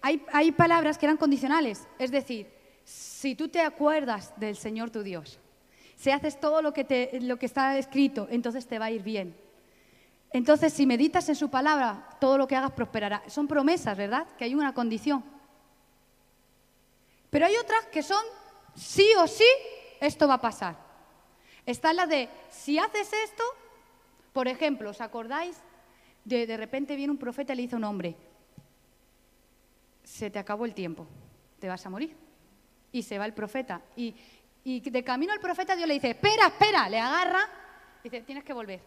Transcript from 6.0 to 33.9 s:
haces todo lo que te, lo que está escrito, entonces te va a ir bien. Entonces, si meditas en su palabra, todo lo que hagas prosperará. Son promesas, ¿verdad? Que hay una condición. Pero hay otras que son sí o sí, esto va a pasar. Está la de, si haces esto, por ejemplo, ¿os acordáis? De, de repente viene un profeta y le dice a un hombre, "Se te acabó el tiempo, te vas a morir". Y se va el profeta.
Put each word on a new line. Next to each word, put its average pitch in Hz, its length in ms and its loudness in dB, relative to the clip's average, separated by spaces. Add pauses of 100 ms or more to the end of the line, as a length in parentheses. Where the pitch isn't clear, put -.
haces 285 300 -2
todo 311 200 2
lo 302 120 0
que 285 100 -4
te, 254 380 -2
lo 247 180 -4
que 262 80 -6
está 269 320 0
escrito, 269 500 0
entonces 240 380 -4
te 226 140 -8
va 220 60 -6
a 220 40 -4
ir 214 140 -6
bien. 190 320 -6 (1000)
Entonces, 302 380 4
si 277 140 4
meditas 302 420 2
en 294 80 2
su 302 140 -2
palabra, 262 580 0 (100)
todo 269 200 4
lo 262 100 2
que 269 80 0
hagas 262 160 -2
prosperará. 208 560 -4
Son 294 180 -2
promesas, 277 500 0
¿verdad? 220 300 -2 (120)
Que 247 60 -6
hay 247 100 -4
una 285 180 0
condición. 240 500 -2 (2000)
Pero 302 160 4
hay 403 100 4
otras 453 300 0
que 311 160 -4
son 392 220 0 (500)
sí - 320 4 (140)
o 330 60 8
sí, - 180 2 (560)
esto 294 260 2
va 277 80 6
a 247 60 -2
pasar. 196 380 -6 (880)
Está 277 260 0
la 349 140 2
de, 285 220 0 (220)
si - 280 -2
haces 415 340 -2 (120)
esto, 453 200 -6 (880)
por 254 160 -2
ejemplo, 254 420 -4
¿os 202 120 -12
acordáis? 262 540 -8 (680)
De, 233 220 -2
de 226 100 -8
repente 277 400 -6
viene 285 160 -4
un 285 60 -4
profeta 262 340 -8
y 254 40 -4
le 247 60 -4
dice 247 120 -6
a 233 40 -4
un 214 60 -4
hombre, 180 320 -6 (1900)
"Se - 280 -12
te 202 80 -8
acabó 208 260 -6
el 226 80 -6
tiempo, 170 340 -10 (520)
te 185 100 -10
vas 180 160 -10
a 190 60 -12
morir". 285 260 -10 (720)
Y 240 120 -6
se 202 160 -8
va 208 80 -4
el 220 80 -8
profeta. 214 480 -8 (140)